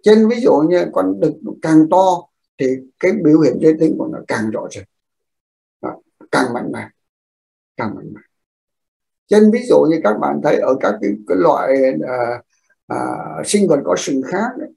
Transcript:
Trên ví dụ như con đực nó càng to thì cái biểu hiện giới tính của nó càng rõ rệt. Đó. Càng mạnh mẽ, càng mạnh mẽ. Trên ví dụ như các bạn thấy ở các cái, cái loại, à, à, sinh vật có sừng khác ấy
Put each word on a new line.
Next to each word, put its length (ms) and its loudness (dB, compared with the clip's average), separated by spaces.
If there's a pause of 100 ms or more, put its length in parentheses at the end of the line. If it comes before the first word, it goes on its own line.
Trên 260 6
ví 120 -2
dụ 120 2
như 400 2
con 280 -2
đực 220 0
nó 100 -10 (100)
càng 280 4
to 380 2 (300)
thì 80 -2 (340)
cái 120 2 (120)
biểu 160 6
hiện 200 2
giới 200 4
tính 180 2
của 80 -6
nó 120 -10 (100)
càng 220 -4
rõ 200 -10
rệt. 140 -14 (1000)
Đó. 180 -10 (300)
Càng 220 0
mạnh 200 -8
mẽ, 160 -12 (880)
càng 180 -6
mạnh 200 -14
mẽ. 60 -20 (1040)
Trên 240 6
ví 180 -2
dụ 220 4
như 140 0
các 140 0
bạn 240 -4
thấy 140 2
ở 240 0
các 200 0
cái, 100 -2 (180)
cái 120 0
loại, 360 2 (320)
à, 340 -6 (440)
à, 300 -6 (280)
sinh 240 0
vật 160 2
có 140 0
sừng 240 -4
khác 260 -4 (120)
ấy 160 -12